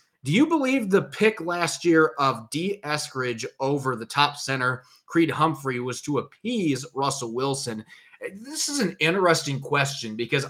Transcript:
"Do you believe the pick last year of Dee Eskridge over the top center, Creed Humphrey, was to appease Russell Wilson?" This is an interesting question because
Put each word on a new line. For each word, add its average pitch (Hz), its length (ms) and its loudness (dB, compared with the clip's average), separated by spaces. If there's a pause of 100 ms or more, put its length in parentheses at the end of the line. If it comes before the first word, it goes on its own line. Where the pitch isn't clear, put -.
(260)
"Do 139 80 0
you 277 140 6
believe 269 420 2
the 185 140 4
pick 220 360 2
last 170 460 -2
year 160 320 6
of 123 320 0
Dee 190 340 -4
Eskridge 127 640 -4 (140)
over 135 360 0
the 113 100 -10
top 143 320 0
center, 127 460 -2 (220)
Creed 165 240 4
Humphrey, 135 500 0
was 123 220 -6
to 147 160 -2
appease 160 760 -2
Russell 135 380 -2
Wilson?" 123 540 -4 (480)
This 277 340 -8
is 285 120 -4
an 202 200 -2
interesting 165 600 2
question 135 560 -2
because 120 320 -2